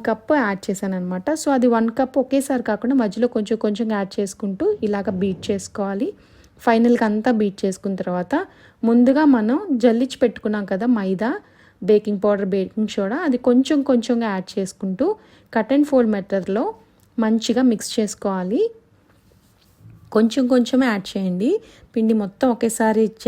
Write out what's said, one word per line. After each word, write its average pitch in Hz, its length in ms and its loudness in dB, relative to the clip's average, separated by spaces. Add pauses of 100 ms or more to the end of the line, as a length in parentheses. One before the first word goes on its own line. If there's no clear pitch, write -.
కప్ 220 280 -2
యాడ్ 208 380 -2
చేశాను 190 240 -4
అనమాట. 185 340 -4
So, 311 200 -2
అది 254 180 2
వన్ 226 220 2
కప్ 262 280 -2
ఒకేసారి 269 460 -2
కాకుండా 233 320 -2
మధ్యలో 226 320 0
కొంచెం 220 300 -2
కొంచెం 220 340 -2
యాడ్ 196 280 -4
చేసుకుంటూ 202 640 -4
ఇలాగ 202 260 -2
బీట్ 190 420 -4
చేసుకోవాలి. 196 600 -6 (460)
ఫైనల్గా 233 460 4
అంతా 214 260 0
బీట్ 208 340 -2
చేసుకున్న 196 300 -4
తర్వాత 185 520 -4 (360)
ముందుగా 247 420 4
మనం 247 340 4 (120)
జల్లించి 240 460 2
పెట్టుకున్నాం 214 480 -2
కదా 190 200 -4
మైదా, 214 560 0 (420)
బేకింగ్ 208 400 2
పౌడర్, 208 220 2
బేకింగ్ 196 420 -2
సోడా, 202 280 -4
అది 302 220 0
కొంచెం 262 440 2
కొంచెంగా 233 460 0
యాడ్ 190 320 -6
చేసుకుంటూ 196 560 -4 (420)
cut 220 200 0
and 285 120 2
fold 254 160 4
మెథడ్లో 202 680 -2 (460)
మంచిగా 220 420 0
మిక్స్ 233 380 0
చేసుకోవాలి. 202 720 -2 (1400)
కొంచెం 226 360 2
కొంచెమే 254 380 2
యాడ్ 208 320 -4
చేయండి. 196 440 0 (340)
పిండి 226 180 2
మొత్తం 214 360 0
ఒకేసారి 220 600 0 (160)